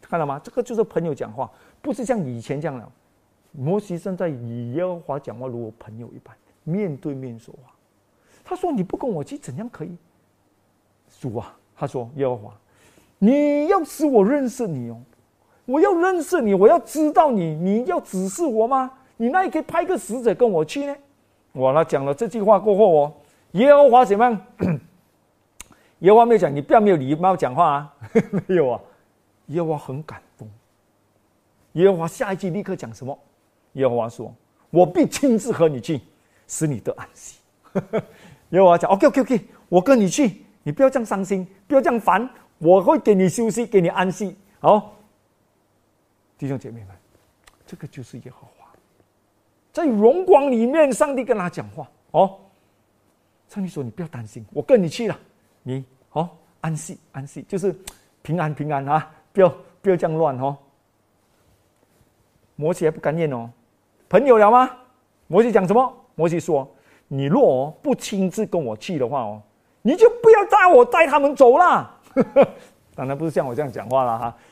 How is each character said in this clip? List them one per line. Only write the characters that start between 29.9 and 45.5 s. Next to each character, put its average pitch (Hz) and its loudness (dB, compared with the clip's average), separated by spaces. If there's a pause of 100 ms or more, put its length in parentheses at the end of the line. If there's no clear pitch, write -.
感 - -18 (160)
动。 110 -20 (1300)
耶 175 4
和 185 2
华 165 -4
下 202 -6
一 190 -6
句 190 -8
立 185 -8
刻 190 -8
讲 120 -14
什 123 -16
么？ 143 -10 (580)
耶 135 -2
和 120 0
华 117 -4
说 117 -16 (360)
：“我 175 4
必 269 0
亲 240 0
自 233 -6
和 165 2
你 135 -4
去， 143 -6 (480)
使 - -6
你 135 -6
得 - -8
安 - -16
息。” - -20 (340)
<laughs> - -10
耶 170 2
和 190 8
华 175 6
讲： 170 -2
“OK，OK，OK， 247 2 (280)
我 175 4
跟 269 4
你 196 2
去， 220 -2 (220)
你 147 -6
不 269 0
要 262 4
这 269 -4
样 226 -4
伤 196 -6
心， 185 -4 (220)
不 285 -2
要 269 6
这 339 0
样 240 0
烦， 202 0 (300)
我 180 6
会 277 4
给 214 2
你 185 2
休 226 -2
息， 214 -4
给 202 2
你 165 0
安 185 -2
息。” 185 -10 (220)
好， 202 2 (1400)